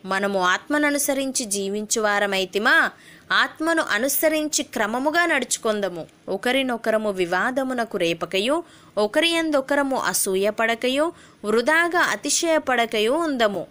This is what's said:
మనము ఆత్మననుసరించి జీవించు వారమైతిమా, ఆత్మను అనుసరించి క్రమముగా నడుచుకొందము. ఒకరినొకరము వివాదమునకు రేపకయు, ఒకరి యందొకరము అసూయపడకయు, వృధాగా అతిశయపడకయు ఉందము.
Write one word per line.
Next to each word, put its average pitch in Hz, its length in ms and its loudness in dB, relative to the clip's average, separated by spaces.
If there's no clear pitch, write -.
మనము 196 360 0
ఆత్మననుసరించి 269 1040 0
జీవించు 202 560 -4
వారమైతిమా, 202 880 2
ఆత్మను 302 500 0
అనుసరించి 294 800 0
క్రమముగా 262 640 0
నడుచుకొందము. 208 800 -2
ఒకరినొకరము 220 840 0
వివాదమునకు 220 880 -2
రేపకయు, 185 640 -2
ఒకరి 302 300 2
యందొకరము 285 680 0
అసూయపడకయు, 226 1160 0
వృధాగా 311 560 2
అతిశయపడకయు 247 1120 0
ఉందము. 240 580 0